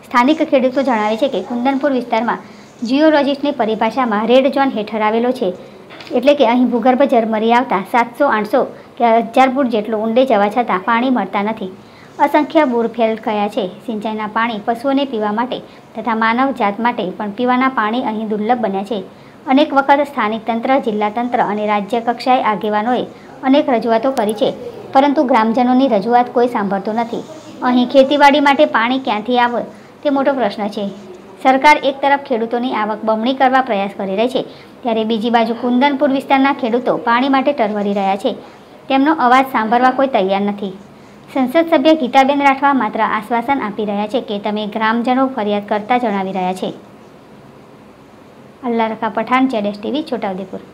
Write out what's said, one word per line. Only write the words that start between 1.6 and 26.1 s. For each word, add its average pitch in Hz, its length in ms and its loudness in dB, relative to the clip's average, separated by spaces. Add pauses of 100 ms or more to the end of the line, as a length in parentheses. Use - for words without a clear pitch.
વિસ્તારમાં 233 460 -2 (460)
જિયોલોજિસ્ટની 285 720 2
પરિભાષામાં 220 720 0
રેડ 269 240 6
ઝોન 269 200 0
હેઠળ 214 320 -4
આવેલો 233 320 0
છે, 190 100 0 (680)
એટલે 262 220 4
કે 254 120 6
અહીં 247 220 2
ભૂગર્ભ 247 380 2
જળ 226 220 2
મરી 220 240 2
આવતા 240 240 0 (120)
સાતસો, 240 340 0
આઠસો 214 340 0 (360)
કે 254 60 0 (300)
હજાર 262 220 4
ફૂટ 269 180 0
જેટલું 214 300 -2
ઊંડે 226 280 2
જવા 208 240 2
છતાં 226 320 -2
પાણી 247 300 2
મળતા 202 300 -2
નથી. 214 240 -6 (540)
અસંખ્ય 302 480 2
બોર 233 120 0 (120)
ફેલ 220 180 0 (100)
ગયા 208 300 -2
છે. 220 100 -2 (200)
સિંચાઈના 214 500 -6
પાણી 226 320 -2
પશુઓને 269 380 0
પીવા 214 340 -4
માટે 233 180 -4 (380)
તથા 226 280 -4
માનવ 247 380 2
જાત 208 240 0
માટે 233 180 -2 (140)
પણ 202 200 -8
પીવાના 254 420 0
પાણી 220 320 -2
અહીં 214 200 -6
દુર્લભ 220 320 -2
બન્યા 196 280 -4
છે. 214 80 -4 (520)
અનેક 294 260 4
વખત 285 300 4
સ્થાનિક 220 380 -4
તંત્ર, 233 260 -2 (140)
જિલ્લા 208 320 -2
તંત્ર 240 260 -2
અને 214 240 -2
રાજ્ય 208 400 -2
કક્ષાએ 254 420 0
આગેવાનોએ 214 560 -2 (380)
અનેક 285 320 2
રજૂઆતો 226 420 0
કરી 214 240 -2
છે, 160 80 2 (440)
પરંતુ 277 360 4
ગ્રામજનોની 247 640 2
રજૂઆત 240 400 2